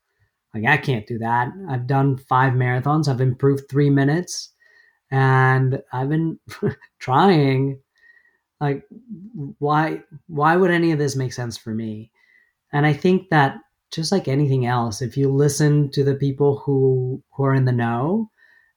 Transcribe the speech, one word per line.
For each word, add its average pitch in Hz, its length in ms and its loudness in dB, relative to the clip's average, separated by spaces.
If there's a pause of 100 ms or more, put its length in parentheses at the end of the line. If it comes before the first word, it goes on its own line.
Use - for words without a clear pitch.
(540)
Like, 110 120 -4
"I 143 120 4
can't 127 300 -4
do 120 120 -6
that. 120 320 0 (180)
I've 123 180 -6
done 139 300 2
five 131 360 2
marathons. 131 540 0
I've 123 140 0
improved 135 480 0
three 143 200 2
minutes, 139 600 0 (600)
and 131 720 2 (120)
I've 135 160 -4
been 160 380 -2
<laughs> - 520 -8
trying. 139 800 2 (800)
Like, 143 240 -4 (760)
why, 156 440 -2 (240)
why 156 280 2
would 185 160 4
any 170 200 2
of 151 80 0
this 135 160 -2
make 131 180 -4
sense 120 240 -8
for 110 160 -10
me?" 110 380 -8 (640)
And 147 120 2
I 151 80 2
think 185 360 0
that 147 300 2 (320)
just 160 200 -6
like 190 160 0
anything 135 380 0
else, 117 360 -2
if 117 140 -8
you 139 160 0
listen 147 600 2
to 143 120 0
the 139 120 0
people 139 420 0
who, 131 760 0
who 139 140 -4
are 135 80 2
in 131 120 2
the 127 60 2
know 123 600 -2 (460)